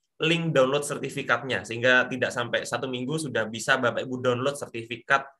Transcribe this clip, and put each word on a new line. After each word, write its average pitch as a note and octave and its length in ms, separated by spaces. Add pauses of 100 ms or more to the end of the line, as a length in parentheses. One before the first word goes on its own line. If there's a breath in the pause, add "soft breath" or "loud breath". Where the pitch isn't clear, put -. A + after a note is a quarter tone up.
(240)
link E3 320
download C3+ 280
sertifikatnya, C3 840
sehingga B2 400
tidak B2 240
sampai A2+ 320
satu B2 240
minggu B2+ 320
sudah A#2 240
bisa A2+ 320
Bapak A#2+ 280
Ibu B2+ 200
download B2+ 320
sertifikat A#2 720 (120)